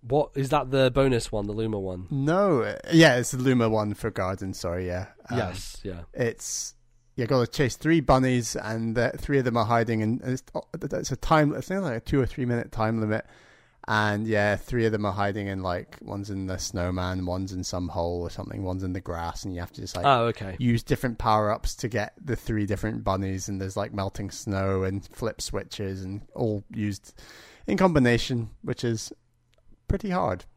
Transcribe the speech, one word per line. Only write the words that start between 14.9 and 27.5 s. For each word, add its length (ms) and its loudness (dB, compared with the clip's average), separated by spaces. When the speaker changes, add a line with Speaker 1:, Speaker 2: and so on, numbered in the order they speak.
Speaker 2:
them 120 0
are 80 2
hiding 360 -2
in, 160 -4
like, 400 -4
one's 260 -8
in 160 -4
the 140 -4
snowman, 680 -2
one's 280 -4
in 100 -4
some 240 -4
hole 340 -2
or 80 -6
something, 320 -8
one's 220 -4
in 100 -4
the 80 -6
grass, 420 -8
and 100 -6
you 80 -6
have 100 -10
to 100 -14
just, 140 -10
like, 100 -2
Speaker 1:
Oh, 200 4
okay. 340 -4
Speaker 2:
use 240 4
different 340 -2
power-ups 600 2
to 100 -6
get 260 -4
the 120 -4
three 320 -2
different 360 -2
bunnies, 460 -2
and 100 -4
there's, 160 -6
like, 160 -4
melting 380 -4
snow 540 -2
and 280 -4
flip 300 -6
switches 600 -6
and 180 -8
all 360 -2
used 440 -6